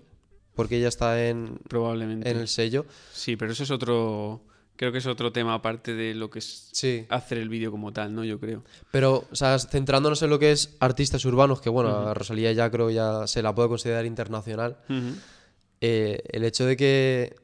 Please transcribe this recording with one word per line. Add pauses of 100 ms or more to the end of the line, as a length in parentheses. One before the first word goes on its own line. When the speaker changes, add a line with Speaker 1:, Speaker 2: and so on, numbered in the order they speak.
(560)
Speaker 1:
porque
ella
está
en, (100)
Speaker 2:
Probablemente.
Speaker 1:
en
el
sello. (260)
Speaker 2:
Sí,
pero
eso
es
otro, (340)
creo
que
es
otro
tema
aparte
de
lo
que
es
Speaker 1:
Sí.
Speaker 2:
hacer
el
vídeo
como
tal,
¿no?
Yo
creo. (280)
Speaker 1:
Pero,
o
sea,
centrándonos
en
lo
que
es
artistas
urbanos,
que,
bueno,
Speaker 2:
Ujú.
Speaker 1:
a
Rosalía
ya
creo
ya
se
la
puede
considerar
internacional. (100)
Speaker 2:
Ujú. (680)
Speaker 1:
Eh, (100)
el
hecho
de
que,